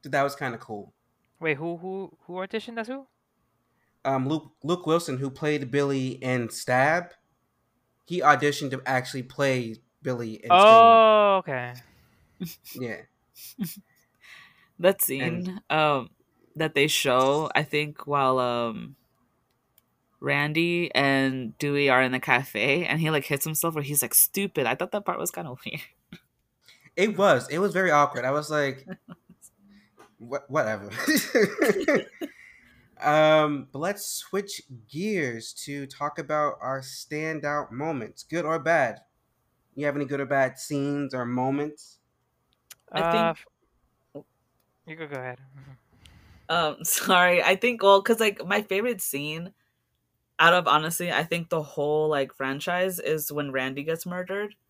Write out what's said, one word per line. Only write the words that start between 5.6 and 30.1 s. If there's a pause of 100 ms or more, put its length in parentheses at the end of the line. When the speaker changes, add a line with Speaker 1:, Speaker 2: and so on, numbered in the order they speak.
Speaker 1:
Billy (140)
in
Stab, (1000)
he
auditioned
to
actually
play (260)
Billy (100)
in
Scream.
Speaker 2:
Oh,
okay. (960)
Speaker 1:
Yeah. (560)
Speaker 3:
<laughs> (1000)
That (180)
Speaker 1:
And
Speaker 3:
scene,
um, (460)
that
they
show,
I
think,
while,
um, (1300)
Randy
and
Dewey
are
in
the
cafe,
and
he,
like,
hits
himself
where
he's
like,
"Stupid."
I
thought
that
part
was
kinda
<laughs>
weird. (1120)
Speaker 1:
It
was.
It
was
very
awkward.
I
was
like, (1120)
Speaker 3:
<laughs>